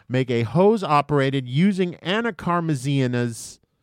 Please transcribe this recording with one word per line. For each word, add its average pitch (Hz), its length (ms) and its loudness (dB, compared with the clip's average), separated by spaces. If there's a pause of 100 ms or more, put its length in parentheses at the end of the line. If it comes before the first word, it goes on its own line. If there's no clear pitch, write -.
make 127 200 0
a 117 120 2
hose 185 420 4
operated 143 640 0
using 180 500 0
Anna 220 360 -4
Karmazina's 139 1300 -2 (220)